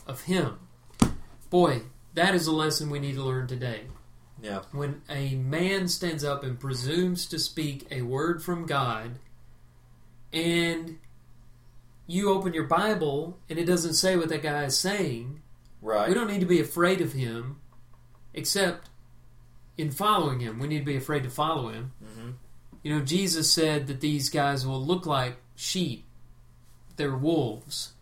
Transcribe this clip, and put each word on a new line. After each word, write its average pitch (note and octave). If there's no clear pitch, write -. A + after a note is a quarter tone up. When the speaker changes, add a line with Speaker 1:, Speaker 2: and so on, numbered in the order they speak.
Speaker 1:
of B2+
him." D#3+
Boy, D3+
that F3+
is E3
a D#3+
lesson D#3
we C#3+
need C#3
to C3+
learn B2+
today. B2
Speaker 2:
Yeah. G2+
Speaker 1:
When C#3+
a C#3
man F3
stands E3
up C#3+
and B2
presumes D3+
to D#3+
speak D3
a C3
word D3
from E3+
God, B2
and E3
you G3
open F#3+
your D#3
Bible E3
and D#3+
it E3+
doesn't E3+
say F#3
what E3
that D3+
guy D3
is C3+
saying, D3+
Speaker 2:
Right. G#2+
Speaker 1:
we F3+
don't A#3
need G3+
to F3+
be F3
afraid F3
of C3
him, B2
except F3
in D3+
following D#3+
him. A2+
We C#3
need D3+
to C#3
be C#3+
afraid C3+
to B2+
follow D3+
him. A#2+
Speaker 2:
Mm-hmm. G#2+
Speaker 1:
You D3
know, C#3+
Jesus E3
said D3+
that C3+
these D3
guys C#3
will C3
look F3+
like C3
sheep. E3
They're C#3
wolves. C3